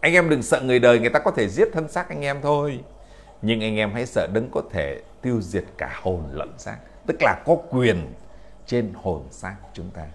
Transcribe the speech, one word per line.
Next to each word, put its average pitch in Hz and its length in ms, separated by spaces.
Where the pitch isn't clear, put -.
Anh 165 120
em 175 160
đừng 139 140
sợ 135 180
người 127 180
đời, 120 220
người 120 100
ta 147 80
có 185 120
thể 107 180
giết 156 240
thân 160 160
xác 175 200
anh 147 160
em 139 180
thôi. 143 380
Nhưng 110 180
anh 107 160
em 107 160
hãy 120 140
sợ - 260
Đấng 113 180
có 143 200
thể 71 300
tiêu 120 180
diệt 90 240
cả - 240
hồn 90 200
lẫn 76 260
xác. - 180
Tức 175 140
là 110 260
có 160 100
quyền 98 420
trên 113 260
hồn 80 280
xác 98 260
chúng 90 180
ta. 87 120